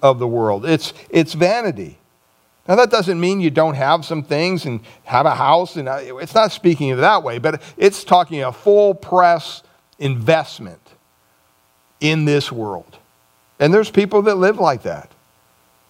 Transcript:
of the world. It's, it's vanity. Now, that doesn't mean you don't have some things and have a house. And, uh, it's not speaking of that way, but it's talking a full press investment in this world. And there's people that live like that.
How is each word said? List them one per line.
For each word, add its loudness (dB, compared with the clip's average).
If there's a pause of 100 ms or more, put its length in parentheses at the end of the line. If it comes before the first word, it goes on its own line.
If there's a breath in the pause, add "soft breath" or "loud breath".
of 4
the -4
world. -2
It's, -2 (200 loud breath)
it's 0
vanity. -4 (680)
Now, 2
that 4
doesn't -2
mean -2
you 0
don't 0
have 0
some -8
things -4
and -8 (240 loud breath)
have 0
a 0
house. 0
And, -8
uh, -8 (200)
it's -12
not 2
speaking 0
of -4
that 2
way, -6
but -4 (160 loud breath)
it's 0
talking 0
a -4
full 2
press 2 (380 soft breath)
investment -2 (1160)
in 0
this 0
world. -10 (600)
And 4
there's 2
people 2
that 0
live 0
like 0
that. -12 (800)